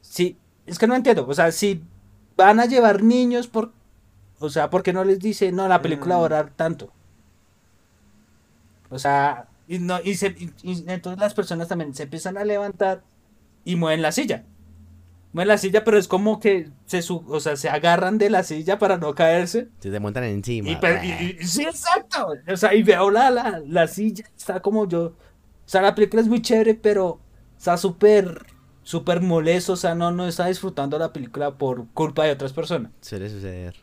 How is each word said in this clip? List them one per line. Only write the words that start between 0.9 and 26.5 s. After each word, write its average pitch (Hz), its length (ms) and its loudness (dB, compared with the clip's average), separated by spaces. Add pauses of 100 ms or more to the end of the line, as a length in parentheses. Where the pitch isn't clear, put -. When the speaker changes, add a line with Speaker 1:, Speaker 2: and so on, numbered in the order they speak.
Speaker 1:
entiendo, 220 320 2
o 139 60 -4
sea, 165 180 2
si 190 320 -2 (540)
van 208 220 8
a 247 60 4
llevar 226 380 4
niños, 240 440 2
por, 220 240 -4 (680)
o 151 100 -6
sea, 147 200 -2
¿por 180 140 0
qué 185 100 0
no 185 100 -2
les 196 160 2
dice, 196 320 -2
no, 190 160 -2
la 180 140 4
película 165 340 -2
va 175 60 4
a - 20 2
Speaker 2:
Mm. 160 60 0
Speaker 1:
durar 151 260 -2
tanto?". 160 360 -6 (2000)
O 131 100 -12
sea, 139 480 0 (200)
y 180 120 -8
no, 180 240 -4
y 196 120 -4
se, 202 120 -2 (120)
y, 170 120 -14 (120)
y 180 240 -8
entonces 180 320 -10
las 208 140 0
personas 170 340 -6
también 165 260 -6
se 151 100 -10
empiezan 165 340 -10
a 202 80 -6
levantar 202 580 -2 (600)
y 175 100 -4
mueven 165 260 0
la 156 100 0
silla. 202 340 -4 (840)
Mueven 180 180 -2
la 208 100 6
silla, 202 240 2
pero 214 160 6
es 180 80 -2
como 208 320 0
que 180 320 0 (160)
se 175 160 -4
su-, 170 240 -6
o 151 120 -4
sea, 147 160 -2
se 143 140 -4
agarran 170 480 2
de 208 140 2
la 233 100 2
silla 160 380 -4
para 190 180 2
no 151 160 -4
caerse. 175 540 2 (120)
Speaker 3:
Se 98 120 -10
te 101 80 -6
montan 104 240 -6
encima. 110 480 -6
Speaker 1:
Y 160 60 -2
pues, 170 260 0
y, 180 80 -6
Speaker 3:
Ah. 170 100 -8
Speaker 1:
y, 175 240 -8
sí, 180 180 -4
exacto. 330 680 -4 (220)
O 190 60 -4
sea, 190 160 2
y 220 80 6
veo 196 300 6
la, 247 180 4
la, 233 380 -2
la 165 200 4
silla, 208 380 -6 (100)
está 190 240 -6
como 208 280 0
yo. 170 160 0
O 170 120 -6 (560)
sea, 190 120 4
la 196 100 6
película 214 300 2
es 226 40 2
muy 226 140 2
chévere, 220 320 4